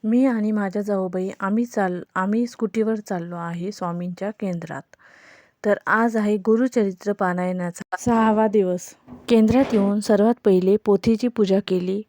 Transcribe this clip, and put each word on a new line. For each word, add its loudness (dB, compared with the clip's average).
मी 2
आणि 0
माझ्या -2
जाऊबाई -2
आम्ही 0
चाल-, -2
आम्ही 0
स्कूटीवर -2
चाललो -8
आहे -8
स्वामींच्या -6
केंद्रात. -8
तर 2
आज 2
आहे 0
गुरुचरित्र 0
पारायणाचा -4
सहावा 2
दिवस. 0
केंद्रात 4
येऊन 2
सर्वात 4
पहिले 4
पोथीची 2
पूजा 2
केली -2